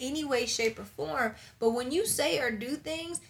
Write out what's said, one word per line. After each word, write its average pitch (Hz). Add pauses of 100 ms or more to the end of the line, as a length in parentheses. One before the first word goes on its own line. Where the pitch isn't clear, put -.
any 294
way, 247
shape, 226
or 202
form, 269 (240)
but 226
when 247
you 392
say 302
or 247
do 240
things, 330